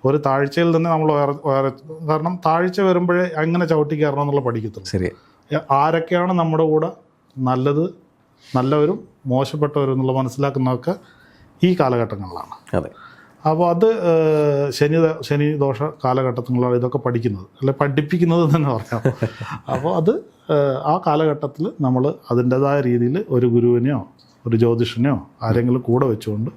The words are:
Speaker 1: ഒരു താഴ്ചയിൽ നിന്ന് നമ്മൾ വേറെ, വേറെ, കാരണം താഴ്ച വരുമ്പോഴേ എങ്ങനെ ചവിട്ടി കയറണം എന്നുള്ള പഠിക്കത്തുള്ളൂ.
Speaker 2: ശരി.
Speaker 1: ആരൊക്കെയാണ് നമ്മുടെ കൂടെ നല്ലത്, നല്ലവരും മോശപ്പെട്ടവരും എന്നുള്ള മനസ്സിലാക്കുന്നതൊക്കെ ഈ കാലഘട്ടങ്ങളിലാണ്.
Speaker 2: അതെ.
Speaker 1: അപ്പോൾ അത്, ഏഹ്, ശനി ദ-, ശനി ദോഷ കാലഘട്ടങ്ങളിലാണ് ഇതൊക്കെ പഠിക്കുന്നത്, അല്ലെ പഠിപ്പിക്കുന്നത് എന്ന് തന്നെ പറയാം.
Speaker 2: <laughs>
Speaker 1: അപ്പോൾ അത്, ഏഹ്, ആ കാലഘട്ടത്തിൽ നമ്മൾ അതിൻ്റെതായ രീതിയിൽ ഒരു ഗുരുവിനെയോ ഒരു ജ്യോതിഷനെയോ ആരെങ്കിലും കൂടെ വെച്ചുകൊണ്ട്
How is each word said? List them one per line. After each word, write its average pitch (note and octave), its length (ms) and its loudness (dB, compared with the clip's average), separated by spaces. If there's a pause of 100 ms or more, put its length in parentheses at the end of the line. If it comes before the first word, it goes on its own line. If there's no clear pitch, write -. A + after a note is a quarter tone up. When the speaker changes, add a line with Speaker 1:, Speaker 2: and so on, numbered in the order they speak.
Speaker 1:
ഒരു C#3 120 4
താഴ്ചയിൽ C#3+ 540 0
നിന്ന് E3 180 2
നമ്മൾ D#3 240 0
വേറെ, C#3+ 200 0 (120)
വേറെ, C3+ 240 0 (380)
കാരണം E3 380 -4
താഴ്ച F3+ 360 0
വരുമ്പോഴേ F3+ 420 2
എങ്ങനെ E3+ 420 -2
ചവിട്ടി D#3 300 0
കയറണം C#3+ 260 0
എന്നുള്ള C#3+ 200 0
പഠിക്കത്തുള്ളൂ. A2 480 -6
Speaker 2:
ശരി. F#2 220 -4 (600)
Speaker 1:
ആരൊക്കെയാണ് E3 640 0
നമ്മുടെ D#3+ 300 0
കൂടെ D#3 280 0 (460)
നല്ലത്, C3 580 0 (600)
നല്ലവരും D3+ 520 0 (180)
മോശപ്പെട്ടവരും C#3 680 -2
എന്നുള്ള C3 200 0
മനസ്സിലാക്കുന്നതൊക്കെ C3 840 -2 (680)
ഈ F3+ 160 4
കാലഘട്ടങ്ങളിലാണ്. G#2+ 960 -4
Speaker 2:
അതെ. E2 140 -2 (600)
Speaker 1:
അപ്പോൾ E3+ 200 2
അത്, F3 160 2
ഏഹ്, D#3 840 2
ശനി D3+ 240 2
ദ-, D#3+ 260 2
ശനി D3 360 0
ദോഷ C#3 260 0
കാലഘട്ടങ്ങളിലാണ് B2+ 920 0
ഇതൊക്കെ B2 220 -2
പഠിക്കുന്നത്, A#2 460 -2
അല്ലെ C3+ 380 -4
പഠിപ്പിക്കുന്നത് E3 640 2
എന്ന് D3+ 120 4
തന്നെ D3 140 2
പറയാം. A2+ 320 -4 (360)
Speaker 2:
<laughs> - 360 -12
Speaker 1:
അപ്പോൾ D#3+ 240 -2
അത്, F#3 180 2 (380)
ഏഹ്, C#3 320 2
ആ E3+ 220 0
കാലഘട്ടത്തിൽ D#3 640 -2 (100)
നമ്മൾ B2+ 320 2 (180)
അതിൻ്റെതായ C3 500 2
രീതിയിൽ B2 480 0
ഒരു B2 160 2
ഗുരുവിനെയോ A#2+ 640 2 (400)
ഒരു A2+ 100 2
ജ്യോതിഷനെയോ A#2 720 0 (120)
ആരെങ്കിലും A#2+ 400 2
കൂടെ B2+ 240 2
വെച്ചുകൊണ്ട് A2 520 -4